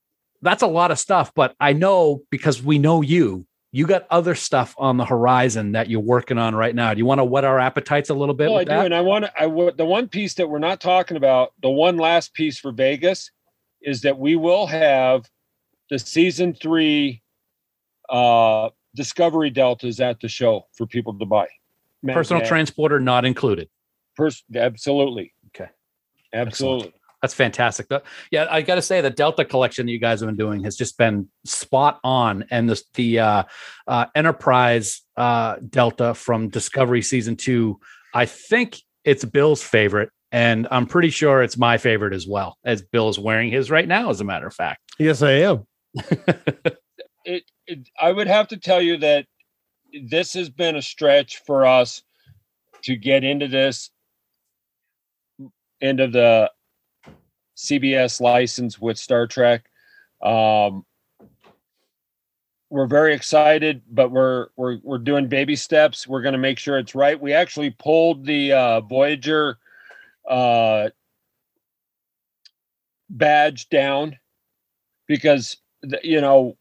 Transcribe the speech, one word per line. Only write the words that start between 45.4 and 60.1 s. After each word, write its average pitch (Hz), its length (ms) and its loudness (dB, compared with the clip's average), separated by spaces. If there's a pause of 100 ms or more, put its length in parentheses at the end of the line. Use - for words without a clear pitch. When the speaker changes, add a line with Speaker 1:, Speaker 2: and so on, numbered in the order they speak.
Speaker 1:
<laughs> 120 120 -12 (1200)
Speaker 2:
It, 180 180 -8 (220)
it, 147 200 -16 (140)
I 165 120 2
would 202 160 -2
have 208 200 2
to 220 80 -14
tell 180 240 0
you 170 160 0
that 147 300 0 (800)
this 160 240 -4
has 175 160 -8
been 160 280 -4
a 139 60 -8
stretch 143 640 0
for 135 220 2
us 127 360 2 (840)
to 127 120 -4
get 131 280 0
into 143 220 -4
this, 135 440 -2 (1900)
into 131 260 0
the 117 420 4 (1040)
C - 240 -4
B 135 160 0
S 127 280 0
license 123 580 0
with 110 180 -4
Star 120 280 0
Trek. 120 380 2 (580)